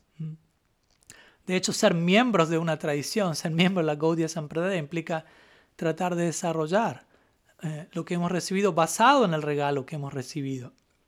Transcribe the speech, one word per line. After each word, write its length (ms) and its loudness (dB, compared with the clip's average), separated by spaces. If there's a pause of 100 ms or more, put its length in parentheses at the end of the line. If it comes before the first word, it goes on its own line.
(200)
Mm. 140 -10 (1120)
De 100 0
hecho, 180 0
ser 200 4
miembros 560 4
de 80 0
una 220 0
tradición, 560 -2
ser 160 -4
miembro 320 2
de 40 0
la 80 0
Gaudiya 320 0
Sampradaya 500 -4
implica 480 -6 (500)
tratar 400 -2
de 100 0
desarrollar, 800 -2 (560)
eh, 300 -8
lo 120 -6
que 120 -6
hemos 160 -2
recibido 420 0
basado 520 4
en 80 0
el 80 -2
regalo 440 -2
que 100 -12
hemos 180 -8
recibido. 600 -8 (340)